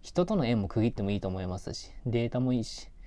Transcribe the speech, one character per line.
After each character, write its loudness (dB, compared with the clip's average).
人 0
と 0
の 4
縁 4
も 0
区 2
切 6
っ 2
て -4
も 0
い 2
い 0
と -2
思 -2
い -2
ま -4
す -8
し、 -10
デ 2
ー -2
タ 0
も 2
い 2
い 0
し、 -12